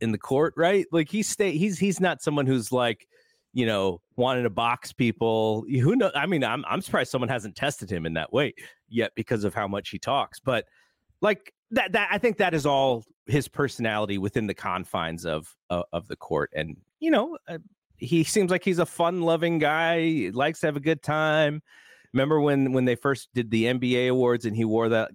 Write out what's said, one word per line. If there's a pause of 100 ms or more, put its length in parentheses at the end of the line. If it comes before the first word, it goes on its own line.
in
the
court,
right?
Like,
he
stay,
he's,
he's
not
someone
who's,
like, (440)
you
know, (140)
wanting
to
box
people.
Who
know?
I
mean,
I'm,
I'm
surprised
someone
hasn't
tested
him
in
that
way (340)
yet
because
of
how
much
he
talks.
But, (540)
like, (200)
that,
that,
I
think
that
is
all (220)
his
personality
within
the
confines
of, (140)
uh, (100)
of
the
court.
And, (220)
you
know,
uh, (380)
he
seems
like
he's
a
fun-loving
guy.
He
likes
to
have
a
good
time. (500)
Remember
when,
when
they
first
did
the
N
B
A
awards
and
he
wore
that,